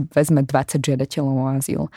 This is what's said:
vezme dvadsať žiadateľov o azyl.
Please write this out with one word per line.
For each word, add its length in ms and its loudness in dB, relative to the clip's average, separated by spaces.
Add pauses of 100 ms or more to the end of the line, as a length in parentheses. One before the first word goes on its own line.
(160)
vezme 320 4
dvadsať 320 0
žiadateľov 560 -2
o 240 0
azyl. 240 -4 (140)